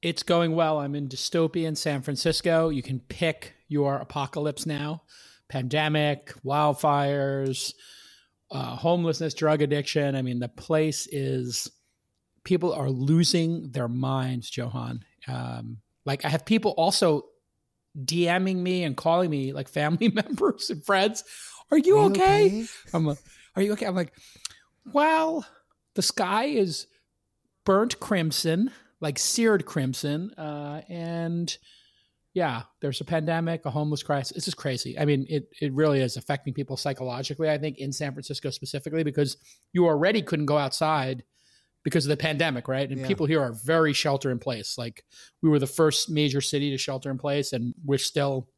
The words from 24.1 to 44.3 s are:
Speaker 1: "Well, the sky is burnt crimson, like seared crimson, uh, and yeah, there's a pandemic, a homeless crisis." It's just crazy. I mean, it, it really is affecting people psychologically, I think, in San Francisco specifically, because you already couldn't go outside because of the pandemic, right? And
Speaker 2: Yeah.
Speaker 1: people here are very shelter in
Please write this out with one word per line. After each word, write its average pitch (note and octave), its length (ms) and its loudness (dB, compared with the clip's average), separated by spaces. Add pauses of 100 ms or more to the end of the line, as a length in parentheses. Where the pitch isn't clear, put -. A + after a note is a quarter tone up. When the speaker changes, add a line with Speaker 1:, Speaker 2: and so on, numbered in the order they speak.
Speaker 1:
"Well, D#4+ 580 2 (520)
the F#3+ 80 0
sky G#3 420 0
is G#3+ 420 0 (760)
burnt G#3 340 4
crimson, E3+ 720 0 (300)
like D3 180 -4
seared A3 460 2
crimson, D3 720 -2
uh, D3 520 -10
and E3+ 680 -4 (760)
yeah, C#3 300 -2 (180)
there's C#3 200 -4
a C#3+ 40 -8
pandemic, E3 600 -2
a C#3+ 60 -4
homeless D3+ 320 -2
crisis." C#3 340 -4
It's E3+ 80 -6
just - 120 -6
crazy. B2+ 400 -6
I D3+ 80 0
mean, C#3 240 2
it, D3 200 -4 (100)
it C#3+ 140 -2
really C#3+ 280 2
is B2+ 160 -2
affecting C3+ 360 -6
people C3+ 240 -8
psychologically, C3+ 720 -4
I D3+ 80 2
think, C#3+ 220 -6
in C#3 120 -6
San C#3 220 -6
Francisco C#3 380 -8
specifically, D3 520 -6
because D3 340 0 (360)
you F3 140 6
already E3+ 340 4
couldn't D3+ 260 -2
go D3 100 4
outside C#3 640 0 (600)
because C#3+ 220 2
of C#3 40 -2
the D3 80 2
pandemic, D3+ 500 0
right? C3+ 220 -2
And C3+ 120 -6
Speaker 2:
Yeah. C3 60 -6
Speaker 1:
people E3+ 180 0
here D3+ 160 4
are B2 120 -2
very D3+ 400 2
shelter C#3 360 0
in B2 100 0